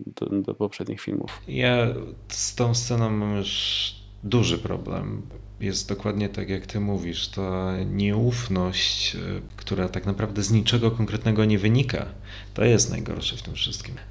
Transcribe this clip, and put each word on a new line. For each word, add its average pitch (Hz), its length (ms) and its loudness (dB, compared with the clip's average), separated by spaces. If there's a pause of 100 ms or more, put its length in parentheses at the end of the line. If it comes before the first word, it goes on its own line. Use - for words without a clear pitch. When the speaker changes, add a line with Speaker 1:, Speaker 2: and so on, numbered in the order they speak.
Speaker 1:
do, - 200 -6
do 101 280 0
poprzednich 104 460 -4
filmów. - 480 -6
Speaker 2:
Ja 123 460 2 (340)
z - 260 -4
tą 120 200 4
sceną 117 360 2
mam 104 260 2
już - 680 -2 (220)
duży 98 340 4
problem. 92 640 -4 (380)
Jest 92 280 -2
dokładnie 104 400 0
tak, 92 200 -6
jak 95 180 -2
ty 107 140 -2
mówisz. 90 480 -2
Ta 92 560 -2
nieufność, 98 1300 2
e, - 20 -8 (380)
która 92 320 0
tak 92 180 -4
naprawdę 101 360 0
z 95 80 2
niczego 113 400 6
konkretnego 110 540 2
nie 107 140 6
wynika, 107 480 2 (480)
to - 100 2
jest 117 260 6
najgorsze - 460 -4
w - 60 -10
tym - 120 -8
wszystkim. - 400 -4 (160)